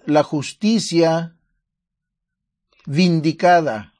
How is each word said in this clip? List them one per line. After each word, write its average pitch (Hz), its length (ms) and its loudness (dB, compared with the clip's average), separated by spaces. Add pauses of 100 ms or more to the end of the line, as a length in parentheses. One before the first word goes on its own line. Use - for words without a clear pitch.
la 151 160 2
justicia 165 1160 -2 (1500)
vindicada 160 1160 0